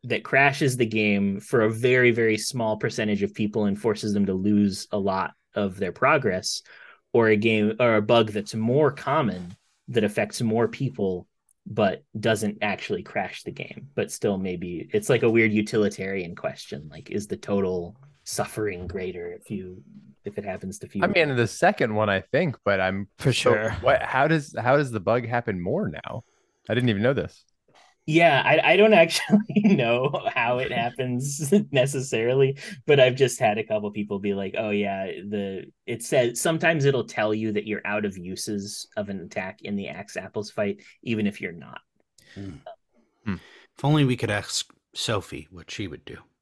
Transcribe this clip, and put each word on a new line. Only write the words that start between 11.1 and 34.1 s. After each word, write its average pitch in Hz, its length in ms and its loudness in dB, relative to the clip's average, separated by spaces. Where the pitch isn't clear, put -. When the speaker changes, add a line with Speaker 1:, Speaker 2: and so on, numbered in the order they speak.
Speaker 1:
but 104 360 0
doesn't 104 420 0
actually 98 420 -4
crash - 400 -8
the - 80 -10
game, - 440 -14
but - 160 -4
still 101 260 -2
maybe 90 540 -6
it's, 104 180 -2
like, 120 140 4
a 117 60 6
weird 110 240 4
utilitarian 98 840 -2
question, - 540 -10
like, 80 220 -16
is 104 160 -6
the 98 100 -8
total 92 580 -4
suffering 98 640 -6
greater 87 440 -8
if - 200 -18
you, 92 300 -10
if 101 120 -10
it 101 60 -8
happens 95 360 -10
to - 80 -14
fewer - 180 -2
Speaker 2:
I - 20 0
mean, 175 180 2
Speaker 1:
people? 139 100 -2
Speaker 2:
the 117 120 2
second 160 460 0
one, 107 160 2
I 95 120 0
think, 147 440 -2
but 98 160 2
I'm 95 260 -2
Speaker 3:
For 135 120 2
Speaker 2:
so 120 220 2
Speaker 3:
sure. 110 180 0
Speaker 2:
what, 127 200 4
how 131 260 0
does, 156 320 -2
how 120 160 4
does 143 160 2
the 110 80 -4
bug 113 260 0
happen 113 360 -4
more 127 280 -4
now? - 340 -10
I 110 60 -2
didn't 123 160 2
even 101 140 0
know 131 100 4
this. - 320 -6
Speaker 1:
Yeah, 160 400 6
I, 156 280 6
I - 20 8
don't 214 180 8
<laughs> 170 120 8
actually - 580 2
know 135 480 4
how 123 240 0
it 120 160 -4
happens 127 880 -2
<laughs> - 100 -6
necessarily, 135 880 2
but 147 140 8
I've 127 160 8
just 131 240 2
had 107 180 4
a 110 60 -4
couple 104 280 -2
people 104 280 -4